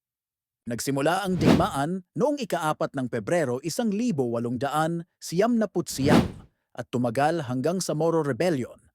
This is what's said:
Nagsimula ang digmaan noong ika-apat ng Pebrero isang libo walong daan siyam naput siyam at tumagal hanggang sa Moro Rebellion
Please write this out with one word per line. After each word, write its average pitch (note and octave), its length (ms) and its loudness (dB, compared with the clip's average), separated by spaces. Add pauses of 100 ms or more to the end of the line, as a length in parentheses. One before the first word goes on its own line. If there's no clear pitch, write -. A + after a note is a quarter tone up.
(640)
Nagsimula C#3 640 0
ang F#3 80 0
digmaan E3+ 800 2
noong C#4 240 0
ika-apat D#3+ 560 -2
ng B2+ 160 -4
Pebrero B2 520 0
isang G#3+ 280 -2
libo F#3+ 400 0
walong A#2+ 240 -2
daan D#3 480 -2 (160)
siyam A3 400 2
naput G3 320 -2
siyam C#3 320 6 (480)
at - 160 -10
tumagal C3 640 0
hanggang D#3 320 -2
sa - 80 -4
Moro D#3+ 320 0
Rebellion C#3 560 -2 (160)